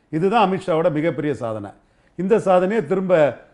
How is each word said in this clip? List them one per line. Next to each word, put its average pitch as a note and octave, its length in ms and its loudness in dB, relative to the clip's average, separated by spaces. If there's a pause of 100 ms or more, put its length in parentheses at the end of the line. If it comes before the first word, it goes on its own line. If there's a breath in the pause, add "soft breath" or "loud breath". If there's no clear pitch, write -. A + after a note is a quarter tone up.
இதுதான் F#3+ 420 0
அமித்ஷாவோட E3+ 400 0
மிகப்பெரிய D3+ 420 -2
சாதனை. A2 360 -8 (460)
இந்த G3 240 2
சாதனையை F#3 460 2
திரும்ப F3 520 2 (160)